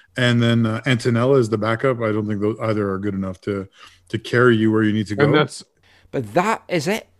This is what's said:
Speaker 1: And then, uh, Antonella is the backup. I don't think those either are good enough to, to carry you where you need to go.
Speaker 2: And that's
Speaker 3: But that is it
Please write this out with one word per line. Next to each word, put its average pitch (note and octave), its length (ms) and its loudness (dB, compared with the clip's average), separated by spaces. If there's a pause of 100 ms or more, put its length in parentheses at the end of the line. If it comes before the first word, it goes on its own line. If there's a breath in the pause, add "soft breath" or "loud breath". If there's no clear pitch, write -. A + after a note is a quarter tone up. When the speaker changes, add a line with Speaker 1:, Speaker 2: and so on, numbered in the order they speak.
(160 loud breath)
Speaker 1:
And B2 260 2
then, A#2 240 2
uh, A2 200 -4
Antonella B2+ 540 2
is A2+ 100 2
the A2 80 0
backup. A#2 440 -2
I A2 100 0
don't G#2 160 -2
think G#2 140 -4
those G#2+ 180 -2
either G#2+ 300 -2
are F#2+ 100 -4
good G2+ 140 -4
enough F#2+ 280 -6
to, G2 260 -6 (420 loud breath)
to A#2 100 -6
carry A#2+ 360 2
you A2 160 2
where A2 120 2
you G#2+ 100 2
need G#2+ 140 -2
to G#2 80 -8
go. C#3 100 2
Speaker 2:
And D3 80 4
that's D3+ 300 0 (480 soft breath)
Speaker 3:
But G#2+ 220 -6
that F#3 340 0
is E3 200 -4
it G#3 200 -4 (120)